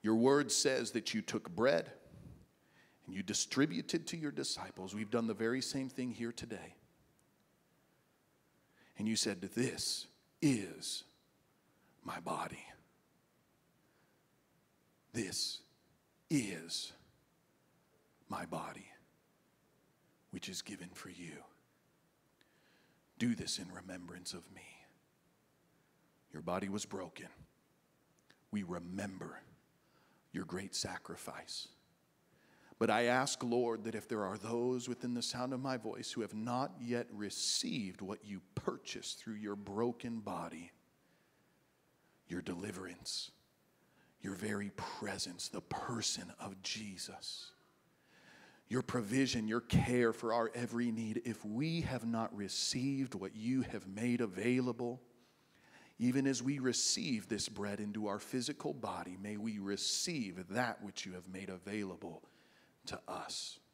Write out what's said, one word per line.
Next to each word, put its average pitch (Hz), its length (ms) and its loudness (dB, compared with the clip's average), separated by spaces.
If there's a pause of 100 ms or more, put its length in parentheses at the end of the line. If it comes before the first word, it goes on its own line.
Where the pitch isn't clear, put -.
your 110 140 6
word 139 340 8
says 127 400 4
that - 240 0
you 107 80 2
took - 260 -4
bread 123 440 4 (1120)
and 95 80 -8
you 98 80 -2
distributed 151 880 2
to 175 80 -4
your 147 160 -2
disciples. 98 640 -4
We've 107 160 -4
done 117 160 4
the 110 80 0
very 117 280 2
same 131 260 -2
thing 127 220 -4
here 117 220 -4
today. 87 420 -10 (2250)
And 107 100 2
you 113 80 4
said, 98 240 2
"This - 680 0 (340)
is 107 640 2 (1000)
my - 180 -8
body. - 460 -4 (2500)
This 101 480 -2 (680)
is 92 640 0 (1400)
my - 180 -4
body, 80 440 -8 (1400)
which 95 180 -8
is 90 140 -4
given 92 280 -10
for 92 200 -12
you. 85 340 -10 (1700)
Do 117 160 4
this 95 240 -2
in 92 120 -8
remembrance 90 640 -10
of 87 200 -12
me." - 340 -18 (1500)
Your 78 80 -8
body 95 300 0
was 101 160 0
broken. 92 420 -8 (1200)
We 104 120 0
remember 90 800 -6 (880)
your 92 160 -4
great 92 280 -4
sacrifice. - 960 -6 (1080)
But 113 100 6
I 113 160 8
ask, 127 400 4
Lord, 117 400 4
that 110 100 -2
if 104 140 -6
there 107 160 2
are 98 140 0
those 123 500 2
within 123 240 -2
the 120 100 0
sound 127 300 -2
of 127 80 -2
my 131 160 0
voice 110 360 -4
who 117 100 -2
have 101 120 -4
not 123 460 0
yet 120 320 0
received 104 880 0
what 98 240 -6
you 95 160 -6 (140)
purchased - 640 -4
through 113 160 -8
your 104 200 -4
broken 113 680 -2
body, 85 520 -8 (1500)
your 87 140 -2
deliverance, 90 880 -6 (880)
your 98 140 -4
very 101 360 -2
presence, - 800 -4
the - 120 -4
person - 800 -2
of 98 220 -8
Jesus, - 880 -6 (1160)
your 123 140 4
provision, 123 640 4
your 113 140 4
care 120 520 6
for 113 200 0
our 113 220 4
every 120 360 2
need, 110 340 0
if 110 200 -4
we 151 380 0
have 117 240 0
not 113 280 0
received 127 800 0
what 95 220 -4
you 123 260 4
have 101 240 -2
made 120 340 2
available, 120 800 2 (1000)
even 127 280 6
as 127 160 4
we 139 160 2
receive 127 680 2
this 101 200 0
bread 101 300 -2
into 104 300 -2
our 101 100 0
physical 143 540 -2
body, 92 460 -4
may 104 180 -4
we 107 220 -2
receive 98 880 0
that 117 340 0
which 98 240 -8
you 92 60 -8
have 90 160 -10
made 92 220 -8
available 92 800 -6 (580)
to - 200 -6
us. - 540 -6 (140)